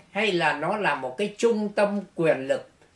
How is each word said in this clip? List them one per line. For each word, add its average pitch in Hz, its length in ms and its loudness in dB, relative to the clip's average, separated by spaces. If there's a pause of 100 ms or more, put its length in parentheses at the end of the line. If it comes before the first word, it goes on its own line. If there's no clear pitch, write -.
(120)
hay 208 200 0
là 165 220 2
nó 160 240 -2
là 170 180 0
một 131 220 -8
cái 202 200 -4
trung 214 320 2
tâm 202 300 0 (160)
quyền 135 320 2
lực 135 220 -2 (260)